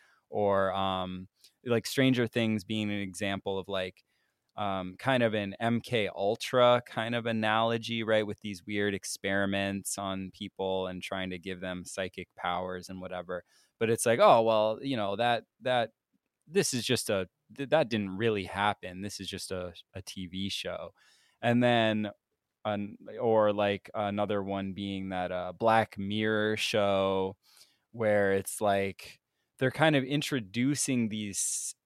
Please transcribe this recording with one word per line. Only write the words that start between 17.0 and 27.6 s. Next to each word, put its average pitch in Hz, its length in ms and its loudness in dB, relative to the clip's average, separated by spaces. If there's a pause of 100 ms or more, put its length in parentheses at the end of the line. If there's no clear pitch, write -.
a, 95 180 0 (280)
th-, 135 140 -8
that 147 200 4
didn't 101 260 -2
really 107 280 0
happen. 92 580 -2
This 101 180 -10
is 92 80 -10
just - 220 -8
a, 90 240 -8 (200)
a 92 80 -10
T 92 260 -10
V 95 220 -6
show." 85 440 -8 (480)
And 120 200 4
then, 110 480 2 (540)
an-, 104 340 -4 (220)
or, 110 320 6
like, 101 420 0
another 104 480 -2
one 98 320 -4
being 95 360 -6
that, 90 220 -4
uh, 90 200 -6
Black 110 460 4
Mirror 107 600 0
show 98 800 2 (560)